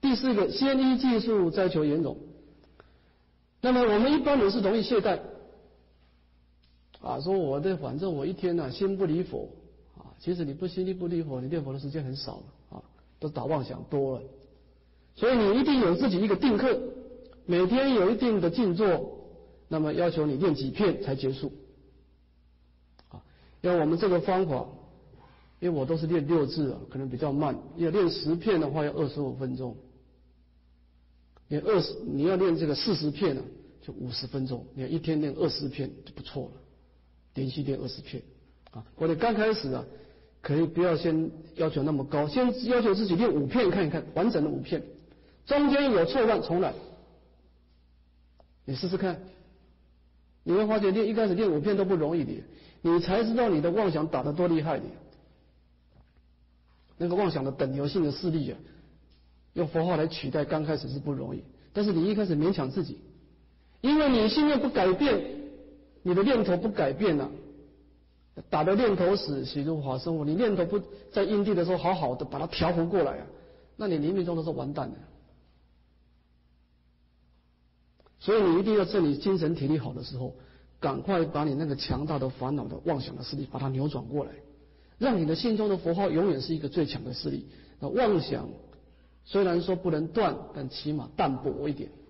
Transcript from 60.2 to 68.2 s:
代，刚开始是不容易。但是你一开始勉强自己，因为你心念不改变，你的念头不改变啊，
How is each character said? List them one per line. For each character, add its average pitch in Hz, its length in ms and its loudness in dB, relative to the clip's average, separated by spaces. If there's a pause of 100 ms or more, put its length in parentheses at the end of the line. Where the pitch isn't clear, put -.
代， 147 140 0
刚 156 200 -2
开 151 120 -2
始 - 120 -6
是 135 100 -6
不 143 140 -4
容 131 240 -6
易。 - 60 -10 (300)
但 208 120 0
是 208 80 2
你 170 160 2
一 214 60 2
开 208 120 0
始 165 100 0
勉 160 160 2
强 139 180 -2
自 175 140 -2
己， 110 140 -10 (840)
因 294 180 4
为 302 100 4
你 220 200 4
心 294 180 4
念 294 140 4
不 285 80 0
改 190 240 4
变， 240 280 2 (840)
你 180 120 2
的 190 80 4
念 233 220 4
头 175 120 2
不 220 120 -2
改 151 240 0
变 160 280 2
啊， - 100 -6 (1200)